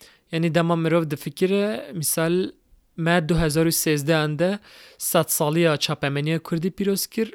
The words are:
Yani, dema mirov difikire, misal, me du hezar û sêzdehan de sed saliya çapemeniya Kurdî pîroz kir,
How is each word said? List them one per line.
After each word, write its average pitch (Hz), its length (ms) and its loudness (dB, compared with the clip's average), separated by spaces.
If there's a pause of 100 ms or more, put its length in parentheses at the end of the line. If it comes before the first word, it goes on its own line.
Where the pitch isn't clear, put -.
(320)
Yani, 165 240 0
dema 170 200 4
mirov 165 340 2
difikire, 202 840 -2
misal, 170 580 -2 (460)
me 170 320 2
du 175 100 2
hezar 160 260 2
û 165 60 4
sêzdehan 151 680 0
de 190 200 0 (380)
sed - 300 0
saliya 160 500 2
çapemeniya 147 600 -2
Kurdî 170 320 -4
pîroz 196 360 -2
kir, 220 280 -4